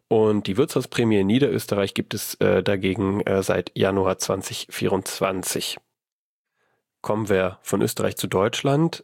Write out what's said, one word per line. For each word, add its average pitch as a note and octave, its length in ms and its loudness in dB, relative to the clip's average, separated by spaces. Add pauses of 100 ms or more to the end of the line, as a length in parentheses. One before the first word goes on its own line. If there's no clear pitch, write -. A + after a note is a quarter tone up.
Und G#2+ 400 2
die G2 80 -2
Wirtshausprämie A#2+ 640 2
in F#2+ 80 2
Niederösterreich A2 640 0
gibt - 200 -4
es, - 220 -8
äh, F#2+ 280 2
dagegen, G2 580 0
äh, G2 220 2
seit F#2 340 -2
Januar F#2+ 420 2
zwanzig - 500 -6
vierundzwanzig. F#2+ 1080 -4 (1200)
Kommen G#2+ 280 -2
wir F#2 320 2
von G#2 200 0
Österreich G#2 360 -2
zu - 100 -4
Deutschland. C#3 760 0